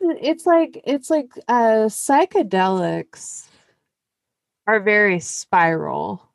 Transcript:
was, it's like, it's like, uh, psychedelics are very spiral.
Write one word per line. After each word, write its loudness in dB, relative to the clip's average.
was, -2
it's -4
like, 2
it's -4
like, 0
uh, 4
psychedelics -2
are 2
very 2
spiral. -2